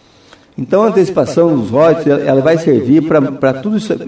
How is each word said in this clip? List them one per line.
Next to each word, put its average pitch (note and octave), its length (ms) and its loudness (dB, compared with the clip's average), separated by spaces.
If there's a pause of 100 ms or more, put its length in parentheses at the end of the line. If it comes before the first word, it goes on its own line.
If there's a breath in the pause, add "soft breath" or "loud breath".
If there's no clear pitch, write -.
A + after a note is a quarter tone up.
(580 soft breath)
Então, F3+ 240 0
a A3+ 60 2
antecipação E3+ 680 0
dos G#2+ 140 -4
royalties, D3+ 360 2
ela, C#3+ 140 2
ela C#3 200 0
vai D#3+ 180 2
servir C#3+ 440 2
pra, D#3 200 0
pra C3+ 320 -2
tudo G#3 220 -4
isso, - 200 -4 (120)